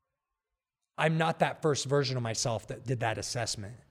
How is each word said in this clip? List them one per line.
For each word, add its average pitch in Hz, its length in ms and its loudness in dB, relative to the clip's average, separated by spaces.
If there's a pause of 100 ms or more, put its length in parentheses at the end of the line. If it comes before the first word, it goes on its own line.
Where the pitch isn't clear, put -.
(960)
I'm 160 200 4
not 165 240 2
that 147 220 0
first 151 220 2
version 131 320 2
of 120 80 -2
myself 113 440 -2
that - 160 -10
did 120 160 -2
that 110 180 0
assessment. 113 580 -4 (140)